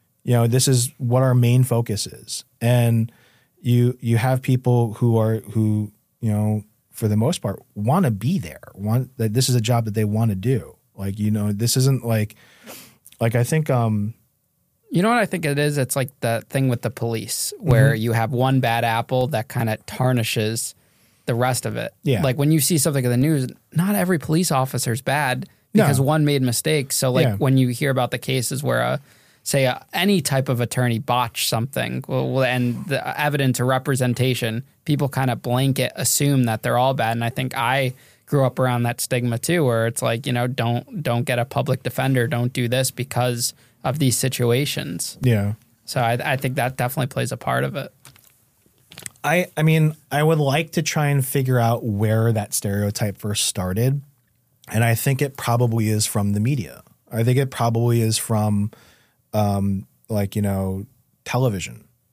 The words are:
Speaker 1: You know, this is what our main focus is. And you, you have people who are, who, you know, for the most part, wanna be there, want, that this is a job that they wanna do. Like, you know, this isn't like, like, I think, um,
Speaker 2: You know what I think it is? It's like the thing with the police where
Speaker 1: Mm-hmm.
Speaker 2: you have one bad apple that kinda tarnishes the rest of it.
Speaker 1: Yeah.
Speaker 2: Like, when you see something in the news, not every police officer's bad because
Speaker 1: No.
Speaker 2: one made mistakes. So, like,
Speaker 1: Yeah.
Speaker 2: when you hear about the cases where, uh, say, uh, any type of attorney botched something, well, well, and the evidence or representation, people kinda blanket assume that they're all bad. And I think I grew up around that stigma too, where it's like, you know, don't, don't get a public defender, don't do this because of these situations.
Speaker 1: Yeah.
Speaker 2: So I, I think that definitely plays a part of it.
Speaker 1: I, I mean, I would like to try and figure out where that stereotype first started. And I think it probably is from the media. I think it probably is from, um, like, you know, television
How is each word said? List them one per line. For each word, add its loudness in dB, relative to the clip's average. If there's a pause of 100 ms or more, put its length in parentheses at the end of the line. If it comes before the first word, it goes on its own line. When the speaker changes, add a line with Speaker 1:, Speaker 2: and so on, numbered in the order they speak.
(240)
Speaker 1:
You 0
know, 4
this 2
is 2
what 2
our 4
main 6
focus -2
is. -14 (160)
And 2 (480)
you, 2
you 0
have 2
people 2
who 2
are, 2
who, 0 (300)
you 0
know, 0 (280)
for -2
the 2
most 0
part, -6 (140)
wanna 2
be -2
there, -10 (120)
want, -2
that 0
this 2
is 2
a 2
job 2
that -4
they 0
wanna 0
do. -2 (180)
Like, -6
you 0
know, 0
this -2
isn't 2
like, -2 (840)
like, 0
I 2
think, 0
um, 2 (800)
Speaker 2:
You 2
know 2
what 4
I 2
think -4
it 0
is? 0
It's -2
like -2
the -2
thing 0
with 0
the -4
police -6
where 4
Speaker 1:
Mm-hmm. -4
Speaker 2:
you 0
have 0
one 2
bad 0
apple 0
that -4
kinda -2 (100)
tarnishes -2 (520)
the -2
rest 0
of -6
it. -8 (100)
Speaker 1:
Yeah. 2
Speaker 2:
Like, 2
when 2
you 4
see 2
something 0
in 0
the 2
news, 2 (260)
not 0
every 0
police 0
officer's -2
bad -2 (240)
because 4
Speaker 1:
No. 2
Speaker 2:
one 4
made 2
mistakes. 0
So, 0
like, 4
Speaker 1:
Yeah. 0
Speaker 2:
when 4
you 4
hear -2
about 0
the -4
cases -4
where, 0
uh, -2 (460)
say, 2
uh, 0 (140)
any 2
type 0
of 0
attorney 0
botched -2
something, -4
well, -2
well, 0
and 0
the -2 (180)
evidence 0
or 0
representation, 0 (220)
people 0
kinda -2
blanket 0
assume 0
that -2
they're 0
all 2
bad. -2
And -4
I -2
think -6
I 0 (320)
grew 2
up -2
around 0
that -2
stigma -2
too, 0
where 2
it's -6
like, -2
you -2
know, 0
don't, -4
don't 0
get 0
a -2
public -2
defender, 0
don't -2
do -2
this 0
because -2 (300)
of -2
these 2
situations. -2
Speaker 1:
Yeah. 2 (320)
Speaker 2:
So -4
I, 0
I 0
think -4
that -2
definitely -2
plays -6
a -6
part -2
of -6
it. -8 (1300)
Speaker 1:
I, 0
I 0
mean, 4 (160)
I 0
would 4
like 0
to 0
try -2
and 2
figure 0
out 2
where 2
that -4
stereotype -2
first -4
started. 0 (640)
And 0
I 4
think 0
it -4
probably 0
is 0
from 0
the 0
media. -2 (300)
I -2
think 2
it 0
probably 0
is 0
from, 0 (640)
um, 0 (240)
like, -2
you 0
know, -2 (400)
television -4 (300)